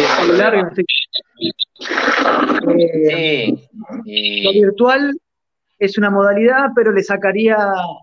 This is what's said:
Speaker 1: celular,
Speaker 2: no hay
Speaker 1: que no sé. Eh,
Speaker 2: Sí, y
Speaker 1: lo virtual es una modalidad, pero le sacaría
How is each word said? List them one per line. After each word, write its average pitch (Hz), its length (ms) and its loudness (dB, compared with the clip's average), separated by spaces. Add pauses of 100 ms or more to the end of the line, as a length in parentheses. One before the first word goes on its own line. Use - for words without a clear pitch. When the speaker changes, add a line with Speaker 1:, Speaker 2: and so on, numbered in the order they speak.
(200)
Speaker 1:
celular, 196 340 2
Speaker 2:
no 185 140 0
hay - 60 -12
Speaker 1:
que 185 100 -2 (1800)
no - 60 0
sé. - 80 2
Eh, 156 800 0
Speaker 2:
Sí, - 120 -16 (360)
y 208 400 -4
Speaker 1:
lo 196 80 2
virtual 247 680 2 (640)
es 202 180 -2
una 202 120 2
modalidad, 208 560 2 (100)
pero 220 160 4
le 196 100 2
sacaría 202 540 0 (460)